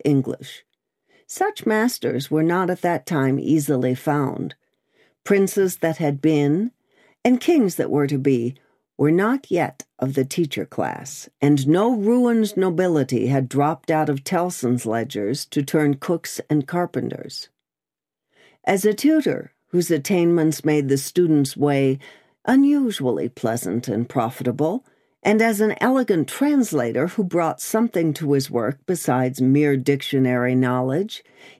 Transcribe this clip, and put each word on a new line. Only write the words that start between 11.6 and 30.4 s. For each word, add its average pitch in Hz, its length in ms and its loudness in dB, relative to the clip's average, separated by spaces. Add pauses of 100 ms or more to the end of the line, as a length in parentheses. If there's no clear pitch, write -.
no 202 280 2
ruined 226 600 2
nobility 160 720 0
had 135 220 0
dropped 151 400 -2
out 156 200 0
of 139 140 -4
Tellson's 165 640 -2
ledgers 110 600 -4
to 151 160 -2
turn 143 320 0
cooks - 440 -6 (120)
and 151 160 0
carpenters. - 840 -8 (1120)
As 196 220 0
a 214 80 4
tutor, 294 600 0 (160)
whose 175 200 0
attainments 170 760 2
made 151 240 2
the 135 120 2
student's 151 580 0
way 139 400 2 (480)
unusually 233 840 2
pleasant 117 600 -4
and 117 200 -2
profitable, 139 800 -2 (380)
and 214 180 2
as 220 200 0
an 214 200 2
elegant 220 460 2
translator 165 800 0
who 202 160 -2
brought 170 360 -2
something 185 540 0
to 143 200 -2
his 135 180 0
work 120 340 -4
besides 131 560 -2
mere 139 360 4
dictionary 131 760 0